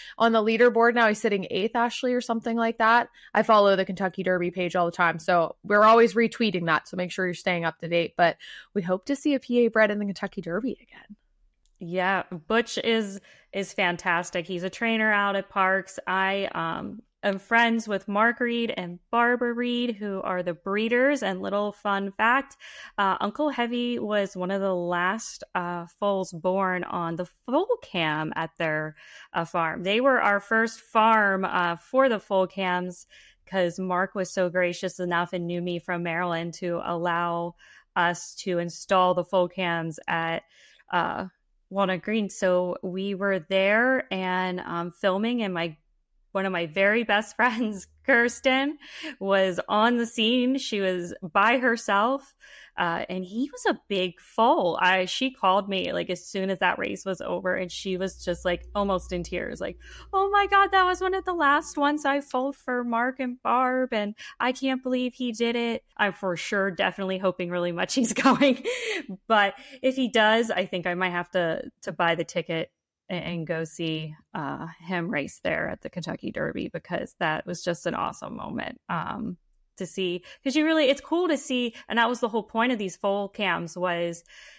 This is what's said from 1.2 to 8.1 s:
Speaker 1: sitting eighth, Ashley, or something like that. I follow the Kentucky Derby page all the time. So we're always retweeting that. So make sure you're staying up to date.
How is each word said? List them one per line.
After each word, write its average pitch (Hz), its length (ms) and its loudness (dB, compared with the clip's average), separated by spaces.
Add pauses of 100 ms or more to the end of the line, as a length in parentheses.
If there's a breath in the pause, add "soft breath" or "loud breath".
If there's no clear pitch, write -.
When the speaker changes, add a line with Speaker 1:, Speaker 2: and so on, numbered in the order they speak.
Speaker 1:
sitting 202 300 0
eighth, 208 240 0
Ashley, 240 380 0
or 247 80 0
something 226 360 -2
like 226 220 0
that. 233 300 4 (260 loud breath)
I 220 80 4
follow 202 320 8
the 190 100 2
Kentucky 190 380 -4
Derby 180 260 0
page 175 260 -2
all 175 120 4
the 170 40 -2
time. 170 280 2
So 170 440 2
we're 208 200 6
always 226 320 8
retweeting 220 500 0
that. 160 220 0
So - 100 -12
make 180 140 -4
sure 185 140 -2
you're 175 100 -2
staying 175 300 -2
up 160 140 -4
to 170 80 -10
date. 170 300 0